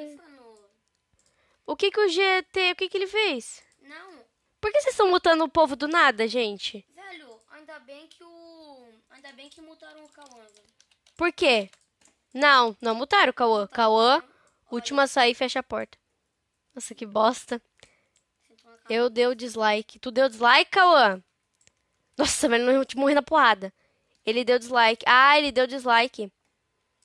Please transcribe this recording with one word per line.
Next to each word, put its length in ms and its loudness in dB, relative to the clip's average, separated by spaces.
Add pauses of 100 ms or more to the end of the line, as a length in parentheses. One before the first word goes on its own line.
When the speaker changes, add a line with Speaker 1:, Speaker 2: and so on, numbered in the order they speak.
Speaker 1:
ali, 140 -20
Fran? 140 -20 (1300)
Speaker 2:
O 120 -8
que 160 -2
que 100 -4
o 80 2
G 420 0
T, 200 -2
o 40 -6
que 140 -8
que 80 -8
ele 100 -6
fez? 560 -6 (180)
Speaker 1:
Não. 380 -20 (400)
Speaker 2:
Por 120 -8
que 100 0
vocês 120 -2
estão 160 2
mutando 360 2
o 40 -4
povo 260 2
do 120 -6
nada, 400 2
gente? 680 -8
Speaker 1:
Velho, 460 -20 (120)
ainda 280 -20
bem 280 -20
que 160 -20
o, 680 -20 (220)
ainda 220 -20
bem 160 -20
que 120 -20
mutaram 420 -20
o 60 -20
Cauã, 340 -20
velho. 280 -20 (440)
Speaker 2:
Por 160 -2
quê? 380 0 (640)
Não, 480 2
não 140 -4
mutaram 340 0
o 40 -4
Cauã. 280 0
Speaker 1:
Mutaram 140 -10
Speaker 2:
Cauã, 420 2
Speaker 1:
o 40 -4
Cauã. 100 -20 (400)
Speaker 2:
último 280 -6
Speaker 1:
Olha. 60 2
Speaker 2:
a 20 -4
sair, 260 0
fecha 260 -6
a 40 -8
porta. 340 -12 (800)
Nossa, 200 -16
que 100 -14
bosta. 560 -4 (840)
Speaker 1:
Sentou 240 -20
na 60 -20 (120)
Speaker 2:
Eu 140 -2
Speaker 1:
cara. 80 0
Speaker 2:
dei 160 0
o 80 -2
dislike. 640 -4
Tu 120 -12
deu 160 0
dislike, 440 2
Cauã? 520 4 (920)
Nossa, 320 -2
velho, 160 0
não, 80 2
eu 120 0
te 120 -14
morri 160 0
na 80 2
porrada. 520 2 (520)
Ele 180 -2
deu 160 0
dislike. 480 0
Ah, 300 6
ele 140 -2
deu 160 0
dislike. 640 -4 (720)